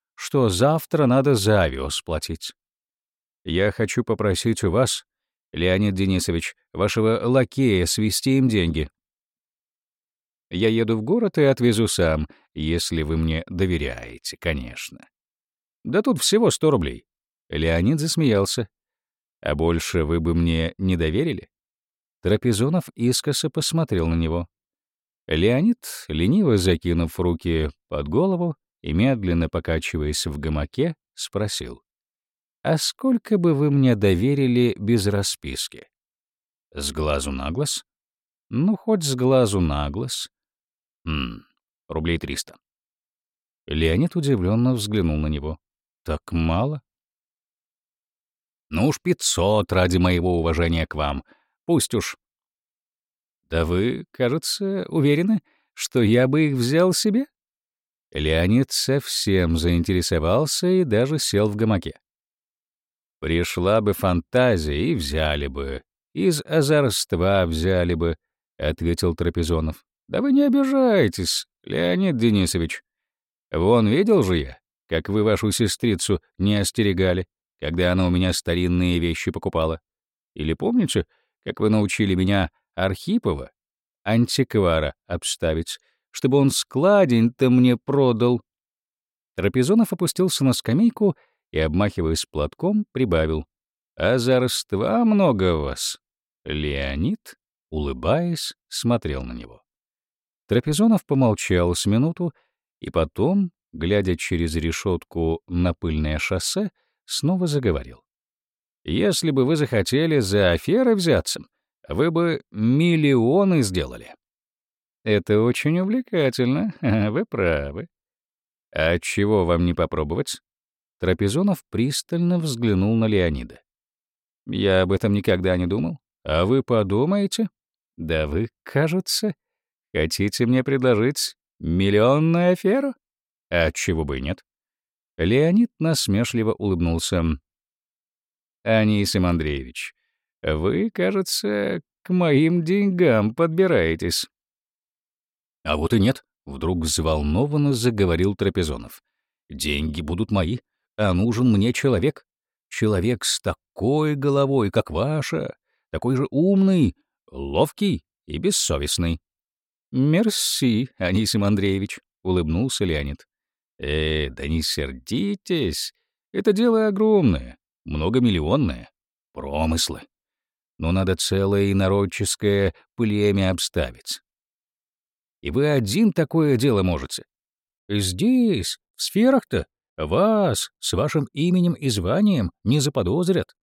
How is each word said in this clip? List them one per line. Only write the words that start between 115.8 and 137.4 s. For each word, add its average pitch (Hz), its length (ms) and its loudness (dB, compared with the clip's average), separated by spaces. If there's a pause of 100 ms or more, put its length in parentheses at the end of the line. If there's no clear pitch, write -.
увлекательно, 175 1040 -2
<laughs> 107 280 0
вы 151 140 -4
правы. 85 640 -4 (840)
А 80 160 2
отчего 101 560 0
вам 85 180 2
не 87 100 0
попробовать?" - 640 -4 (600)
Трапезонов 104 680 0
пристально 170 680 -2
взглянул 117 560 0
на 113 120 2
Леонида. 85 560 -2 (840)
"Я 95 360 2
об 92 100 0
этом 101 200 0
никогда 92 440 0
не 90 100 0
думал. 120 320 -4 (260)
А 78 200 0
вы 127 180 2
подумаете?" 143 880 -2 (480)
"Да 78 300 -2
вы, 85 240 -4 (140)
кажется, 170 680 -2 (600)
хотите 98 520 -2
мне 127 160 2
предложить 127 760 0 (220)
миллионную 127 920 2
аферу? 254 400 0 (580)
А 85 140 2
отчего 80 400 -2
бы 69 140 -6
и - 20 -8
нет?" 71 240 -8 (720)
Леонид 151 640 2
насмешливо 113 720 0
улыбнулся. 85 720 0 (1400)